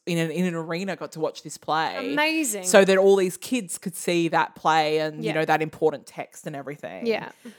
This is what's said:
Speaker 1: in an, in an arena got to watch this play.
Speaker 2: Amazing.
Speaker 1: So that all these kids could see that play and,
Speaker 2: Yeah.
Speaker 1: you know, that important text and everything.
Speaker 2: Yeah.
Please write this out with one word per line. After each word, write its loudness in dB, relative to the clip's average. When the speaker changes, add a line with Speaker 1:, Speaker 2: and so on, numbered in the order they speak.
Speaker 1:
in 0
an, 0
in -2
an -2
arena -6
got -12
to -12
watch -4
this -14
play. -2
Speaker 2:
Amazing. -2
Speaker 1:
So 8
that 4
all 6
these -2
kids -6
could -8
see 0
that 2
play 2
and, -4
Speaker 2:
Yeah. -2
Speaker 1:
you -6
know, 0
that 2
important -2
text -14
and -10
everything. -10
Speaker 2:
Yeah. -4